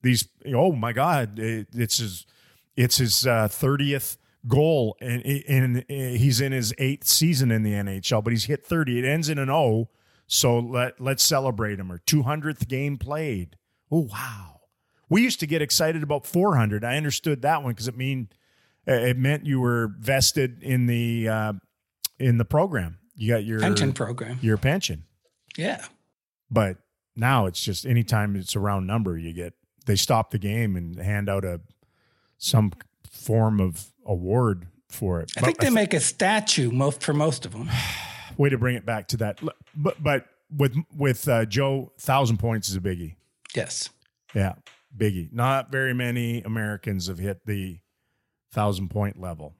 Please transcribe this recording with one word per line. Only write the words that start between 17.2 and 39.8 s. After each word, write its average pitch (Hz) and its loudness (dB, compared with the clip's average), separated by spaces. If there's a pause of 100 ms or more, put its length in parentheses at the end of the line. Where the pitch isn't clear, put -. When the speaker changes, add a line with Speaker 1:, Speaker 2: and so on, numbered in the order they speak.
Speaker 1:
that 147 2
one 123 -4
'cause 110 -8
it 120 -8
mean, 131 -4 (560)
it 123 2
meant 139 0
you 135 0
were 117 2
vested 131 0
in 127 0
the, 117 0
uh, 107 0 (680)
in 120 4
the 113 2
program. 135 0 (180)
You 110 -2
got 107 0
your 110 -2
Speaker 2:
Pension 143 2
program. 120 -6
Speaker 1:
Your 110 4
pension. 131 0 (540)
Speaker 2:
Yeah. - -4 (680)
Speaker 1:
But 101 2 (360)
now 120 4
it's 87 -4
just 98 -6
anytime 110 2
it's 95 -6
a - 0
round 98 0
number, 95 -2
you 82 -8
get 87 -8 (340)
they 101 2
stop 113 2
the 110 -4
game 101 0
and 85 -6
hand 101 -2
out 98 0
a, 87 -6 (760)
some 107 2 (380)
form 110 2
of 90 -2 (200)
award 95 0 (220)
for 90 -4
it. 80 -10
Speaker 2:
I - -6
Speaker 1:
But - 2
Speaker 2:
think 339 0
they - 2
Speaker 1:
I 262 4
th- 240 4
Speaker 2:
make 208 2
a 156 2
statue 190 0
mo-, 131 2
for 143 -4
most 151 0
of 98 -12
'em. 110 -8 (320)
Speaker 1:
<sighs> - -16
Way 143 4
to 131 0
bring 123 0
it - -8
back 110 -4
to - -2
that. 110 -4
L-, 156 -4 (240)
but, 156 -2